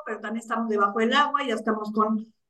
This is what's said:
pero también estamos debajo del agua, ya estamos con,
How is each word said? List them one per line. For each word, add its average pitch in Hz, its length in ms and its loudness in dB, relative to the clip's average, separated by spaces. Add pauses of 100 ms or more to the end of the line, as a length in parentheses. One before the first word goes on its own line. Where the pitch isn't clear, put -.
pero 220 140 -8
también 220 220 -6
estamos 226 280 -4
debajo 202 300 2
del 233 140 4
agua, 285 340 2
ya 226 80 0
estamos 214 360 -2
con, 214 420 0 (160)